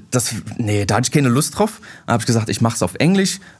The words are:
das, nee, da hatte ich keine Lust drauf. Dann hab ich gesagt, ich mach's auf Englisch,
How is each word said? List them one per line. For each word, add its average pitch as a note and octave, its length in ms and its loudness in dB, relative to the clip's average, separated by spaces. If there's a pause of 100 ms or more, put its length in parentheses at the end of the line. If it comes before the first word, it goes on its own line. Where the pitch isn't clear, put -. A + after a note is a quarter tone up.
(100)
das, A#2+ 240 -2 (240)
nee, G#2 260 0
da G2+ 120 0
hatte A#2+ 120 0
ich - 40 -6
keine C#3+ 180 4
Lust C3+ 280 0
drauf. G#3+ 220 0 (260)
Dann A2+ 80 2
hab A#2 60 0
ich A2+ 60 -6
gesagt, A2+ 240 0
ich - 100 -2
mach's A#2 220 0
auf - 140 -2
Englisch, F#3+ 440 2 (200)